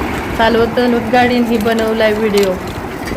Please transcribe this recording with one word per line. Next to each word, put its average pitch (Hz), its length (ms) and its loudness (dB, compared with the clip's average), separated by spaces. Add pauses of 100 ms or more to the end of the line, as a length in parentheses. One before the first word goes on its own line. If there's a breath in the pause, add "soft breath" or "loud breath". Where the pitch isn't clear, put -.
(380)
चालवत 226 280 4
चालवत 233 460 0
गाडीने 247 360 2
ही 233 100 0
बनवलाय 220 540 0
व्हिडिओ. 202 400 2 (640)